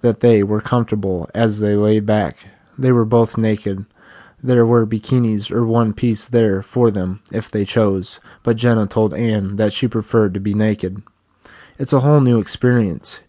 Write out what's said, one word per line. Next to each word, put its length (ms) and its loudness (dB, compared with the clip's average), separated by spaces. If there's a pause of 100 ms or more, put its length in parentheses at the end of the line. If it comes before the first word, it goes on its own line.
that 180 0
they 220 4
were 180 -2
comfortable 720 -2
as 260 0
they 140 0
lay 260 2
back. 360 -2 (420)
They 140 2
were 140 2
both 320 0
naked. 480 -2 (560)
There 240 4
were 200 2
bikinis 640 -2
or 140 0
one 300 0
piece 340 -2
there 320 2
for 300 0
them 300 -4 (120)
if 180 -6
they 140 -2
chose, 560 -2 (220)
but 140 0
Jenna 300 0
told 280 0
Anne 420 -2
that 160 0
she 160 -4
preferred 460 0
to 60 -6
be 120 -4
naked. 500 -2 (760)
"It's 160 -2
a 60 4
whole 200 4
new 180 4
experience. 920 -2